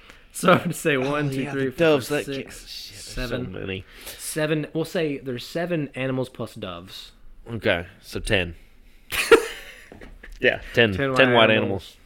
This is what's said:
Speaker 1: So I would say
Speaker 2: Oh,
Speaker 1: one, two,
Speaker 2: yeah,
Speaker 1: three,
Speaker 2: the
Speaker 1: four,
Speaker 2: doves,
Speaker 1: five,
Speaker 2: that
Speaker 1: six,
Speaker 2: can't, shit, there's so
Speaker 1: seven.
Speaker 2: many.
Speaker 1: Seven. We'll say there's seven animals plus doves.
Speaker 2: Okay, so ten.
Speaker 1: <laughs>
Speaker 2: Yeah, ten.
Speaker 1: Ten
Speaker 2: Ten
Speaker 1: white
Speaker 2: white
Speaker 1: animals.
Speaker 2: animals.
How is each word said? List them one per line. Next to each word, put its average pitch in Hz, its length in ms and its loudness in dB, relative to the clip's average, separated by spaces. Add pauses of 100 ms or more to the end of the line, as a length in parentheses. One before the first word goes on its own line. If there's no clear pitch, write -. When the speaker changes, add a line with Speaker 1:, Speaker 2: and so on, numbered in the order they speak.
(320)
Speaker 1:
So 180 200 4
I - 140 4
would 165 80 -2
say 147 220 0
Speaker 2:
Oh, 131 140 0
Speaker 1:
one, 147 200 0
two, 135 140 -2
Speaker 2:
yeah, 139 80 -6
Speaker 1:
three, 135 140 -2
Speaker 2:
the 127 60 -2
Speaker 1:
four, - 60 -8
Speaker 2:
doves, 151 300 4
Speaker 1:
five, 147 180 -2
Speaker 2:
that 139 80 -6
Speaker 1:
six, - 240 -10
Speaker 2:
can't, - 100 -18
shit, - 260 -16
there's - 100 -16
so 127 240 -8
Speaker 1:
seven. 123 240 -6
Speaker 2:
many. 95 320 -8 (340)
Speaker 1:
Seven. 156 560 -2
We'll 160 100 -2
say 156 340 -2
there's 123 280 -8
seven 165 480 -4
animals 131 340 -2
plus - 260 -10
doves. 92 580 -14 (380)
Speaker 2:
Okay, 92 360 0 (160)
so - 180 -8
ten. 90 360 0 (540)
Speaker 1:
<laughs> - 240 4 (1080)
Speaker 2:
Yeah, - 200 2 (140)
ten. 113 180 4
Speaker 1:
Ten 135 220 0
Speaker 2:
Ten 127 140 6
Speaker 1:
white 123 80 4
Speaker 2:
white 110 140 8
Speaker 1:
animals. 104 460 0
Speaker 2:
animals. - 100 -